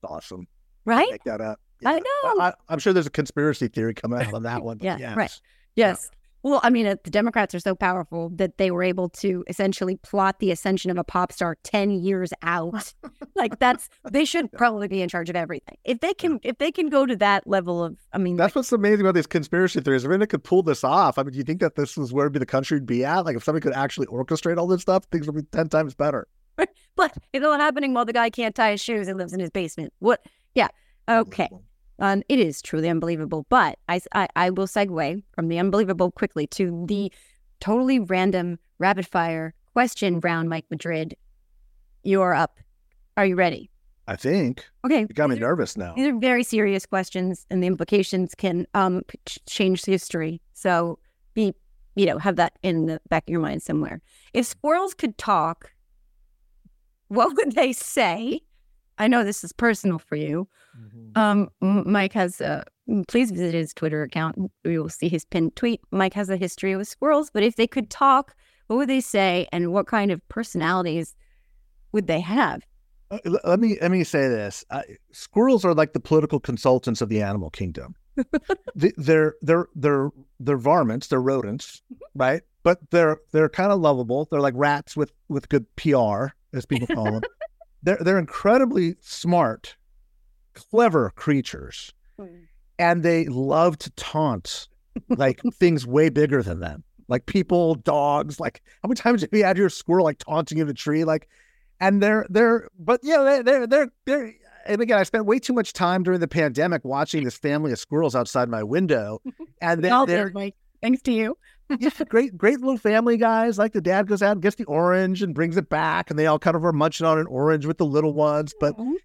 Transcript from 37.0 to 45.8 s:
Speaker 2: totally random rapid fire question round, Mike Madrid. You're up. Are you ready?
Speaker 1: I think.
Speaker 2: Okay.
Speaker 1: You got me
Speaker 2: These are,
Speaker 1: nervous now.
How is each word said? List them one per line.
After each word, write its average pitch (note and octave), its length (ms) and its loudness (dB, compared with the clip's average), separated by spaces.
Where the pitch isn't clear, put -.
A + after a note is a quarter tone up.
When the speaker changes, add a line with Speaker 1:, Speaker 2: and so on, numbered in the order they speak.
Speaker 2:
totally B3+ 400 2
random F#3 580 0
rapid F3+ 280 0
fire E3 460 -2
question G3+ 460 0
round, E3 300 -2
Mike D#3+ 220 -6
Madrid. D#3+ 440 -6
You're F#3+ 300 2
up. D#3 260 -2
Are G3+ 100 4
you F#3+ 100 2
ready? F3 340 0
Speaker 1:
I G#2+ 80 -4
think. C#3+ 500 -2
Speaker 2:
Okay. B3+ 180 2
Speaker 1:
You G#3+ 60 -2
got D3+ 220 0
me B2+ 60 0
Speaker 2:
These A2 80 -4
are, A#2 40 0
Speaker 1:
nervous C#3+ 300 -2
now. F2 180 -8